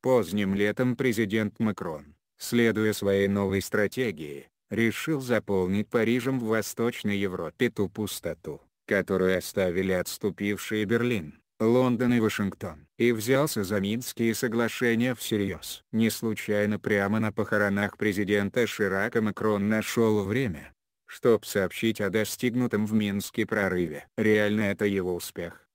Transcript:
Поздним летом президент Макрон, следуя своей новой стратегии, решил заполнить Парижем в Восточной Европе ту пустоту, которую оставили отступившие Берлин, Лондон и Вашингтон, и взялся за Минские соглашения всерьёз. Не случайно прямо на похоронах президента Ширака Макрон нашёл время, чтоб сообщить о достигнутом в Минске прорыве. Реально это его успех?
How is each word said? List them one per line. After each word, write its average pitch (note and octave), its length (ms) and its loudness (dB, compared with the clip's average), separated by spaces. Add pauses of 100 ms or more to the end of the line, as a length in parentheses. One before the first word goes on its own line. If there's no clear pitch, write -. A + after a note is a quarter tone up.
Поздним G#2 540 2
летом G#2+ 400 0
президент A2 640 0
Макрон, E2+ 560 -4 (240)
следуя A2 540 2
своей G2 340 2
новой G2 340 2
стратегии, G2 840 -4 (220)
решил A2+ 520 0
заполнить G2+ 680 0
Парижем A#2+ 520 0
в A2+ 80 -4
Восточной A2 720 -2
Европе F2+ 520 -2
ту G2 180 -2
пустоту, E2+ 760 -8 (240)
которую F#2 520 2
оставили F#2 560 0
отступившие G2+ 920 -4
Берлин, A2+ 540 -2 (200)
Лондон B2 540 4
и A#2+ 60 4
Вашингтон, G2 680 -2 (120)
и A#2+ 160 4
взялся A#2+ 500 0
за G2+ 160 0
Минские A2+ 560 -2
соглашения A#2 800 0
всерьёз. G2 760 -4
Не A2+ 180 2
случайно G#2 680 -2
прямо G2+ 400 0
на G#2+ 120 0
похоронах G2+ 680 0
президента G#2 680 0
Ширака G2+ 540 0
Макрон G#2 480 0
нашёл G#2+ 540 2
время, G#2 500 -4 (320)
чтоб - 400 2
сообщить G#2 560 -2
о G2+ 80 -2
достигнутом A2 760 -2
в G#2 80 -2
Минске G#2 520 0
прорыве. F2+ 600 -2 (120)
Реально G#2+ 460 4
это G2+ 220 0
его F#2 300 0
успех? - 600 -10